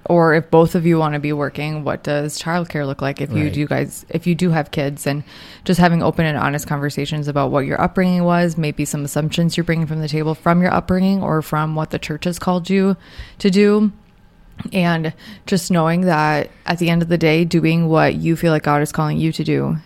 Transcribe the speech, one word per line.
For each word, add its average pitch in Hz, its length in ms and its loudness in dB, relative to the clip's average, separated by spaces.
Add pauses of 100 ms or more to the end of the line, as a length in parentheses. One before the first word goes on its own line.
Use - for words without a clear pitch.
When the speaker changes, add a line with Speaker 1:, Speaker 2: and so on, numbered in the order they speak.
Speaker 1:
Or 165 300 4
if 160 160 -2
both 165 240 4
of 165 100 0
you 165 140 4
wanna 147 200 -2
be 147 140 -4
working, 147 500 -6
what - 200 -6
does 147 360 -4
childcare 165 460 -4
look 139 160 -6
like? 139 200 -4
If 143 100 -6
you 151 140 0
Speaker 2:
Right. - 80 -2
Speaker 1:
do 147 120 -2
guys, 139 440 -4
if - 180 -4
you 175 80 2
do 180 160 2
have 160 200 0
kids, 143 360 -4
and 143 160 -2 (400)
just 175 160 2
having 170 240 4
open 160 220 0
and 151 120 -2
honest 143 300 -2
conversations 143 600 -4
about 139 220 0
what 139 160 0
your 147 160 -2
upbringing 180 420 0
was, 175 340 2
maybe 151 280 -2
some 147 200 -4
assumptions 156 520 -2
you're 170 60 2
bringing 160 240 0
from 156 140 -6
the 156 80 -4
table 156 260 -2
from 175 260 2
your 180 120 2
upbringing 185 500 0
or 156 180 0
from 156 340 -4
what 156 160 -4
the 160 60 -2
church - 280 -8
has 175 140 -4
called 180 300 -2
you 190 260 2 (440)
to 202 100 2
do. 208 420 4 (800)
And 165 420 0 (340)
just 190 240 0
knowing 170 300 2
that 156 500 0 (160)
at 165 100 -2
the 170 120 0
end 170 120 2
of 165 60 -2
the 175 100 2
day, 160 280 4
doing 165 420 2
what 156 280 2
you 160 200 0
feel 165 160 0
like 151 120 0
God 147 200 2
is 156 80 -4
calling 151 260 -2
you 160 140 0
to 156 120 -4
do 147 420 -2